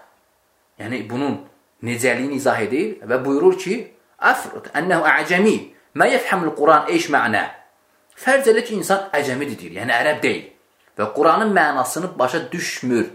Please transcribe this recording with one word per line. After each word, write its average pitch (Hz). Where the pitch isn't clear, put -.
yəni, 107
bunun 127
necəliyini 120
izah 120
edir 147
və 127
buyurur 160
ki, 196
"Əfrud -
ənəhu 160
əcəmi, 180
mə 160
yefhəmül 180
Quran 151
eş 165
mənə." 113
Fərz 262
elə 233
ki, 220
insan 196
əcəmidir, 135
deyir, 82
yəni 120
ərəb 147
deyil. 107
Və -
Quranın 175
mənasını 151
başa 127
düşmür, 131